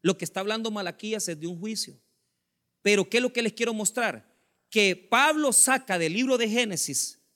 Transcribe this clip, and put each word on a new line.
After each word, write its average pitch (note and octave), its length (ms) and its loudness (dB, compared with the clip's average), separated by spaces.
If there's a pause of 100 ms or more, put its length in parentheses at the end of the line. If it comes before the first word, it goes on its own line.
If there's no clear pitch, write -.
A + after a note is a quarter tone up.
Lo F#3 160 2
que - 60 -8
está F3+ 160 -8
hablando A3 320 -4
Malaquías G#3 560 -6
es E3 100 -6
de D#3+ 100 -10
un F3 120 -10
juicio. G#3+ 420 -8 (800)
Pero G3+ 280 2
¿qué A3+ 80 0
es B3 60 2
lo B3 100 -2
que A#3+ 80 -2
les A3 100 0
quiero A3+ 220 -4
mostrar? G#3 600 -4 (360)
Que G3 260 4
Pablo C#4+ 560 2
saca B3+ 480 2
del D#3+ 140 0
libro B3+ 240 2
de A3+ 100 0
Génesis G#3 720 -4 (160)